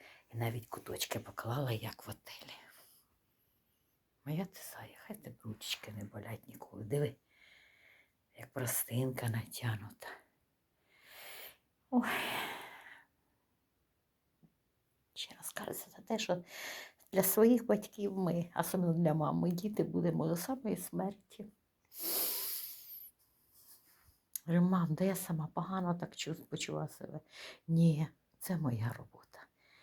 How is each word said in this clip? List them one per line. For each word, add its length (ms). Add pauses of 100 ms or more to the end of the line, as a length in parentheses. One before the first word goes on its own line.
(340)
І 20
навіть 300
куточки 520
поклала, 540
як 340
в 40
отелі. 440 (1700)
Моя 200
ти 160 (120)
зая, 240 (100)
хай 100
тебе 280
ручечки 480
не 120
болять 440
ніколи. 360
Диви, 300 (1200)
як 180
простинка 760
натянута. 800 (1800)
Ой. 180 (3000)
Ще 200
раз 160
кажу, 220
це 300
те, 160
що 260 (680)
для 100
своїх 440
батьків 520
ми, 380
особливо 360
для 220
мами, 360
діти 340
будемо 440
до 80
самої 400
смерті. 720 (3000)
Говорю: 180
"Мам, 300
да 100
я 100
сама 400
погано 400
так 220
чу-, 280
почуваю 440
себе". 320 (480)
Ні, 400 (300)
це 180
моя 360
робота. 540 (360)